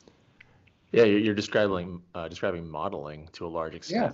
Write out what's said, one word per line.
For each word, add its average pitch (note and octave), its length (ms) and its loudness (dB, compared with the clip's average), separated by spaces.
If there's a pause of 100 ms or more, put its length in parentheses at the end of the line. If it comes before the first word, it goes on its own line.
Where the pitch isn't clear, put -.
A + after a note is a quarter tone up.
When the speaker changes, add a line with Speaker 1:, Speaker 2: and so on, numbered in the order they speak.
(960)
Speaker 1:
Yeah, A#2 100 8
you're, G#2 160 8
you're G#2+ 160 2
describing, F#2+ 640 0 (140)
uh, E2 140 -6
describing F2 400 -6
modeling D#2 640 -8
to F2+ 120 -12
a F2 40 -8
large E2 260 -6
extent. G3+ 280 -4
Speaker 2:
Yeah. - 100 -2